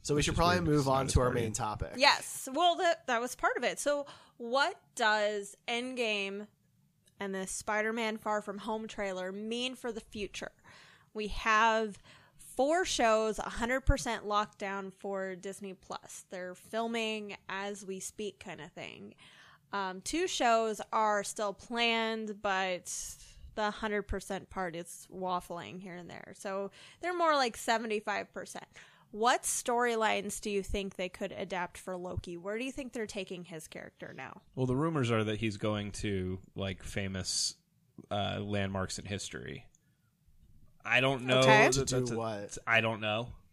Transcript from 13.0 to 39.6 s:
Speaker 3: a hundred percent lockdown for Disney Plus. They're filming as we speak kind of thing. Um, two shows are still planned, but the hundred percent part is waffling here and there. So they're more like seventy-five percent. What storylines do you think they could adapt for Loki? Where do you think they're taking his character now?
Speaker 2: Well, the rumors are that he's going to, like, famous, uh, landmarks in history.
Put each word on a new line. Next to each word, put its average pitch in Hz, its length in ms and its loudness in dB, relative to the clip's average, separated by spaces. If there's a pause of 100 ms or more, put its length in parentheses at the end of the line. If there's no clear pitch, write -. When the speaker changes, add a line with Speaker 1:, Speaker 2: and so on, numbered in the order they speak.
Speaker 3:
a - 100 -6
hundred 247 340 0
percent 254 440 2
lockdown 196 680 -2
for 190 440 -6
Disney 190 380 -12
Plus. - 560 -14
They're 180 260 -10
filming 220 800 -2 (120)
as 202 380 -6
we 190 140 -6
speak - 400 -8
kind 175 200 -12
of - 120 -14
thing. 120 420 -14 (560)
Um, 190 300 -4
two 339 280 -2
shows 226 520 2 (140)
are 214 280 4
still 202 300 -4
planned, 226 880 -2
but 190 500 0 (640)
the 214 160 2
hundred 208 380 -2
percent 190 400 -6
part 180 260 -4
is - 400 -10
waffling 180 680 -4
here 180 120 -12
and 175 140 -12
there. - 300 -14
So 196 320 -4 (320)
they're 359 140 -2
more 330 180 4
like 254 200 4
seventy-five 214 800 0
percent. - 320 -12 (460)
What 240 320 4
storylines 220 1000 2
do 214 100 -4
you 196 120 0
think 196 340 -2
they 185 140 -4
could 185 220 -6
adapt 180 460 -6
for 185 200 -8
Loki? 180 400 -6
Where 202 200 -6
do 247 60 -4
you 262 80 -6
think 262 220 -10
they're 220 120 -4
taking 185 380 -8
his 170 240 -12
character - 480 -14
now? - 240 -14 (140)
Speaker 2:
Well, 131 120 2
the 127 100 4
rumors 143 340 2
are 110 140 4
that 107 140 0
he's 107 180 0
going 104 360 -2
to, 95 460 -2 (160)
like, 98 280 -4
famous, - 720 -2 (560)
uh, 98 320 -2
landmarks 98 560 -2
in - 80 -12
history. 73 580 -8 (1200)